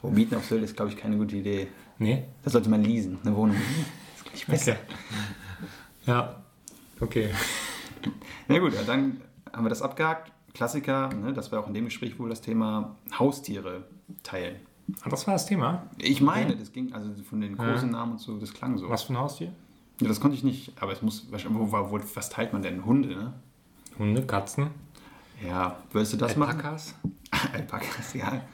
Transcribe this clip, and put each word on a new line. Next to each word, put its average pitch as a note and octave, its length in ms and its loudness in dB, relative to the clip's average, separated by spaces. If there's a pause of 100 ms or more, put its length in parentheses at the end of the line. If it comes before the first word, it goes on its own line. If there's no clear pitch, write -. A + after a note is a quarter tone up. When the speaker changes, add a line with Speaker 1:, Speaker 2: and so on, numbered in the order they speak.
Speaker 1:
Oh, - 80 -4
mieten A2 260 6
auf A2 100 -2
Sylt A2+ 180 2
ist, G#2 140 -6
glaub G#2+ 100 0
ich, G#2 100 -6
keine G#2+ 200 0
gute G#2 180 0
Idee. G2 320 0 (320)
Speaker 2:
Nee? A#2 240 4 (200)
Speaker 1:
Das C3 100 0
sollte A2 160 8
man G#2+ 140 8
leasen, G2+ 400 2
eine G#2 120 4
Wohnung. G#2 260 6
<laughs> - 40 0 (680)
Das - 60 -10
ist - 60 -10
gleich - 20 -6
besser. - 240 4
Speaker 2:
Okay. - 1400 -8
Ja, - 360 2 (580)
okay. A2 280 2 (1200)
Speaker 1:
Na D3 120 6
gut, D#3+ 140 4
ja, G2 100 0
dann C3 380 2 (300)
haben A#2 140 0
wir A2 40 4
das A2+ 120 -2
abgehakt. D#3+ 500 0 (220)
Klassiker, C3+ 600 0
ne? G#2 200 -2
Das G#2+ 180 -6
war A2 100 0
auch G#2 60 -6
in G#2 60 -6
dem A2 120 0
Gespräch A2+ 340 -6
wohl A#2 100 -4
das A2+ 120 -6
Thema A2 540 0 (220)
Haustiere G2 680 0 (360)
teilen. F2+ 360 -6 (440)
Speaker 2:
Ah, - 80 -6
das - 160 -4
war G#3 80 4
das F#3 140 2
Thema? F3 400 2 (100)
Speaker 1:
Ich - 240 4
meine, A3 300 6
Speaker 2:
Okay. - 80 0
Speaker 1:
das G#2+ 120 -12
ging, B2+ 220 -6
also G#2+ 160 -6 (140)
von G#2+ 180 -4
den G2+ 160 -4
Speaker 2:
Ja. A#2+ 140 0
Speaker 1:
großen B2+ 180 2
Namen A#2 240 -2
und A2 60 -8
so, A2 180 -8
das G#2 160 -8
klang B2+ 240 -2
so. F2+ 120 -4
Speaker 2:
Was A2 140 0
für C3+ 100 -4
ein A#2+ 40 0
Haustier? D3 340 -4 (500)
Speaker 1:
Ja, A#2+ 60 6
das G#2+ 120 2
konnte C#3+ 180 4
ich A#2 60 -4
nicht, C3 360 0
aber G2 120 -2
es F#2+ 100 -4
muss, - 300 -2
wo, G#2+ 400 0
wo, G2+ 200 2
wo, G#2 80 0 (140)
was - 160 -6
teilt A2+ 240 -2
man G#2+ 80 0
denn? F#2 240 -4
Hunde, B2+ 300 4
ne? A2+ 180 -6 (640)
Speaker 2:
Hunde, G#2+ 280 4
Katzen? G#2 420 0 (760)
Speaker 1:
Ja, F2+ 340 -2 (140)
würdest G#2+ 220 2
du - 40 -2
das A2+ 180 2
machen? D3+ 220 4
Speaker 2:
Alpakas? D3+ 360 -8 (380)
Speaker 1:
<laughs> - 220 0
Alpakas, - 600 -6
ja. B2+ 280 -4 (120)